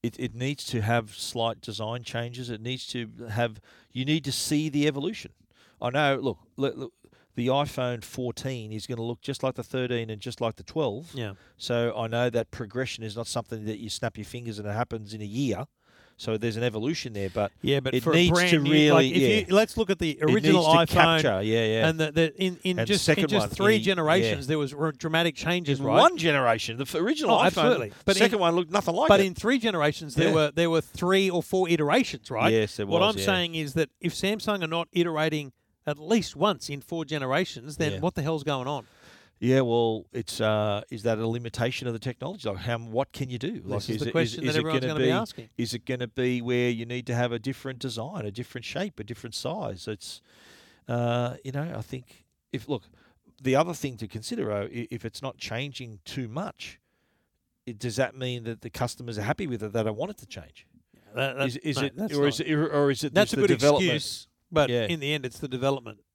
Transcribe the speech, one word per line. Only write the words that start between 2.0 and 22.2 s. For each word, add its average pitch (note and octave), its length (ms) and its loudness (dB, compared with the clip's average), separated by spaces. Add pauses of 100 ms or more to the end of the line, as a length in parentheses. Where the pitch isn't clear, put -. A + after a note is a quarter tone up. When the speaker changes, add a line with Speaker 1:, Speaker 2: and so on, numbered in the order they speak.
Speaker 1:
changes. A#2+ 460 -8
It A2 100 -8
needs B2 280 -8
to A#2+ 200 -6 (220)
have, A2 320 -2 (300)
you B2+ 120 -4
need D3 220 0
to C#3 60 -2
see D#3 360 0
the D3 200 0
evolution. D3 440 -4 (500)
I A#2 100 -2
know, C#3 300 2
look, B2+ 180 -2 (180)
look, C3+ 180 0
look, - 180 -10 (420)
the A#2+ 120 0
iPhone B2+ 560 0
fourteen B2 720 -6
is G#2+ 140 -8
gonna A#2 160 -6
look A#2 180 -6
just - 200 -6
like C3 140 0
the B2 80 -8
thirteen B2 460 -2
and A2 100 -8
just A#2+ 220 -8
like A2+ 160 -2
the G#2 60 -20
twelve. D3 500 -4
Speaker 2:
Yeah. A2 200 -6 (220)
Speaker 1:
So A#2+ 400 0
I A#2 120 -2
know A#2 220 0
that A#2 220 -2
progression A#2+ 540 -6
is G#2 100 -8
not A#2 100 -6
something A2+ 400 -6
that G#2+ 140 -4
you A#2 100 -8
snap - 280 -6
your G#2+ 80 -10
fingers A#2 340 -10
and G#2 80 -8
it G#2 60 -4
happens A2 400 -4
in A2 80 -10
a G#2+ 40 -6
year. A2 380 -2 (540)
So A2 200 -4
there's G#2+ 200 -2
an A2+ 60 -2
evolution A#2+ 500 -4
there, G2 180 -4
but G#2 200 0 (120)
Speaker 2:
Yeah, C#3 160 2
but B2+ 160 -2
Speaker 1:
it B2+ 80 0
Speaker 2:
for D#3 100 2
Speaker 1:
needs F3 160 6
Speaker 2:
a E3 40 4
brand F3+ 180 4
Speaker 1:
to E3 80 6
Speaker 2:
new, C#3+ 120 2
Speaker 1:
really, D3+ 200 8
Speaker 2:
like, C3+ 200 8
if - 60 2
Speaker 1:
yeah. C#3 100 6 (220)
Speaker 2:
you, F#3 60 4
let's G#3+ 200 4
look A3 140 0
at F#3+ 80 0
the E3 140 0
Speaker 1:
It D3+ 140 -2
needs D3+ 100 6
Speaker 2:
original - 280 6
Speaker 1:
to D#3 60 6
Speaker 2:
iPhone E3 180 8
Speaker 1:
capture, D#3 540 4
yeah, A2 240 2
yeah. A2 220 2
Speaker 2:
and D#3+ 120 0
the, D#3 120 0
the, D#3+ 240 2